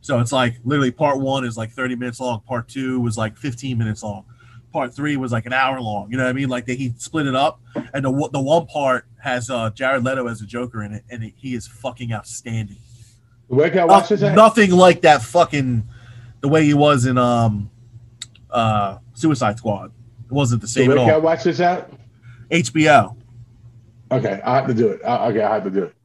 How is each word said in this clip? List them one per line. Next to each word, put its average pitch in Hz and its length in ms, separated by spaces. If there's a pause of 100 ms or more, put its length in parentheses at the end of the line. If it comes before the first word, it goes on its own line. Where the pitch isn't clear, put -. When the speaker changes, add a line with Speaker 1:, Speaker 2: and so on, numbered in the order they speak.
Speaker 1:
So 131 180
it's, 120 120
like, 123 320
literally 135 260
part 139 300
one 135 240
is, 113 120
like, 113 140
thirty 127 260
minutes 120 240
long. 120 200
Part 120 280
two 127 320
was, 117 160
like, 110 220
fifteen 127 400
minutes 110 240
long. 101 220 (480)
Part 127 200
three 143 240
was, 131 160
like, 113 140
an 123 60
hour 131 280
long. 104 300
You 123 80
know 131 60
what 127 60
I 123 40
mean? 135 140
Like, 123 180
they, 127 80
he 127 240
split 156 280
it 131 100
up. 151 240 (340)
And 139 100
the, 139 280
the 139 80
one 151 260
part 139 400 (160)
has, 123 260
uh, 117 220
Jared 131 340
Leto 131 220
as 110 160
a 104 40
Joker 120 360
in 104 100
it, 104 160
and 117 140
it, 104 140
he 131 180
is 117 140
fucking 123 440
outstanding. 107 680 (680)
Speaker 2:
Where 147 240
can 185 100
I 175 40
watch 196 220
Speaker 1:
Uh, - 20
Speaker 2:
this 208 160
at? 160 100
Speaker 1:
nothing 214 380
like 180 300
that 151 200
fucking, 135 640 (520)
the 143 80
way 156 160
he 147 100
was 143 320
in, 127 100
um, 117 540 (800)
uh, 107 480 (160)
Suicide 120 440
Squad. 98 340 (340)
It - 60
wasn't 123 280
the 104 80
Speaker 2:
So 127 120
Speaker 1:
same 127 80
Speaker 2:
where 139 80
Speaker 1:
at - 40
all. - 60
Speaker 2:
can 156 80
I 156 40
watch 160 260
this 165 160
at? 175 300 (600)
Speaker 1:
H 127 220
B 156 180
O. 120 260 (960)
Speaker 2:
Okay, 107 340
I 123 120
have 131 100
to 127 80
do 113 140
it. 92 180
I, 120 220
okay, 107 140
I 104 120
have 101 100
to 98 60
do 95 140
it. 82 100 (100)